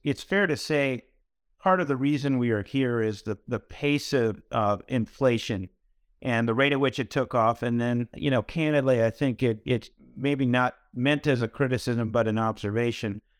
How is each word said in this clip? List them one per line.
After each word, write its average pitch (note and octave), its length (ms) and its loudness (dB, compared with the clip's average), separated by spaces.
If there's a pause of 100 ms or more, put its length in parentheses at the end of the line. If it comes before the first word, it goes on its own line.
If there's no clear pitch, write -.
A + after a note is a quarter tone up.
it's C#3+ 180 -2
fair G3 240 0
to D3+ 120 0
say C#3 480 -2 (520)
part F#3 220 2
of E3 80 -2
the C#3 80 0
reason C#3 420 0
we A#2+ 140 2
are G#2 120 0
here B2 380 0
is A2 200 -2
the, G#2 160 -6 (100)
the A#2 140 -4
pace - 500 -2
of, A#2 300 0 (100)
of G#2 380 0
inflation A#2 800 0 (520)
and A#2 280 0
the A2+ 40 2
rate C#3 200 2
at C3+ 80 0
which C3+ 180 0
it A#2 100 -6
took C3 240 -2
off. A#2 300 2
And A#2+ 160 0
then, A#2+ 340 -2
you - 160 -4
know, C3 120 2
candidly, C#3+ 600 2
I A2+ 80 4
think B2+ 320 -2
it, A2+ 240 0
it's B2 240 -2 (280)
maybe C3+ 280 0
not B2 300 2 (180)
meant C#3+ 340 0
as B2+ 140 2
a A2+ 60 0
criticism, A#2+ 600 -2
but A2 180 2
an A2 100 0
observation. A2 840 -2 (180)